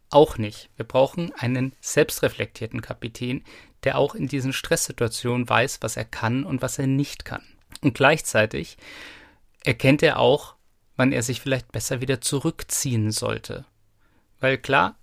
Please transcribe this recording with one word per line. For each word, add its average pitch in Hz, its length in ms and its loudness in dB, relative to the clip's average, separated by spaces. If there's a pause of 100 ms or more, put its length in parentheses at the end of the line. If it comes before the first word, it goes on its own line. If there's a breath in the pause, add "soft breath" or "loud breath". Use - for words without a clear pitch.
(100)
auch - 260 8
nicht. 104 400 -6
Wir - 80 -8
brauchen 135 500 2
einen 127 460 -2
selbstreflektierten - 1000 -2
Kapitän, 123 600 -6 (420 loud breath)
der 135 120 0
auch 139 180 2
in 156 140 -4
diesen 135 240 -2
Stresssituationen 123 960 -2
weiß, 113 320 0
was - 160 -8
er 113 80 -6
kann 120 400 -4
und 139 160 -6
was - 180 -6
er 139 80 -2
nicht 135 380 -2
kann. - 180 -10 (380)
Und 131 140 2
gleichzeitig 139 840 2 (880 loud breath)
erkennt 131 380 4
er 151 160 4
auch, 123 380 2 (400)
wann 131 160 2
er 127 100 0
sich 120 180 -4
vielleicht 131 320 -4
besser 120 280 -4
wieder 131 200 -2
zurückziehen 127 880 -2
sollte. 110 540 -6 (760)
Weil 131 180 2
klar, 160 440 2